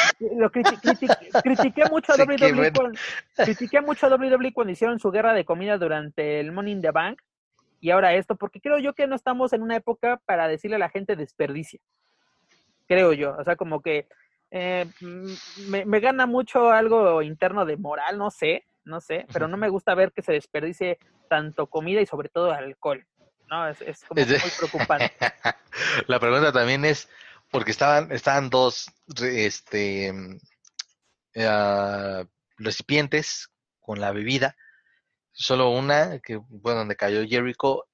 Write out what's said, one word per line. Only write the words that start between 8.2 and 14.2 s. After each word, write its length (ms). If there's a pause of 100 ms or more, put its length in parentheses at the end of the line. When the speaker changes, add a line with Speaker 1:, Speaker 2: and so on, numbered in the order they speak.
Speaker 1:
porque 220
creo 200
yo 160
que 100
no 100
estamos 380
en 80
una 140
época 500
para 220
decirle 300
a 20
la 100
gente 260
desperdicia. 640 (1080)
Creo 260
yo, 240
o 60
sea, 120
como 280
que, 240 (420)